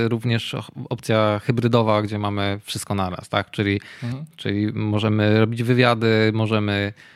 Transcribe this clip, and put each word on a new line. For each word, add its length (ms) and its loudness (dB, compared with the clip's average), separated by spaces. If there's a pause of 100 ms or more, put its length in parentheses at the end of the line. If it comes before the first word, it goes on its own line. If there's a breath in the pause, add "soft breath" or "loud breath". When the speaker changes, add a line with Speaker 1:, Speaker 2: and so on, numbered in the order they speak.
Speaker 1:
również 460 -2
och-, 180 -10 (180)
opcja 540 0
hybrydowa, 580 2
gdzie 180 -4
mamy 440 -2
wszystko 320 -6
naraz, 340 -6
tak? 220 -4
Czyli, 300 -2 (220 loud breath)
Speaker 2:
Mhm. 220 -8 (100)
Speaker 1:
czyli 380 -4
możemy 680 2
robić 240 0
wywiady, 680 4
możemy, 600 0 (220 loud breath)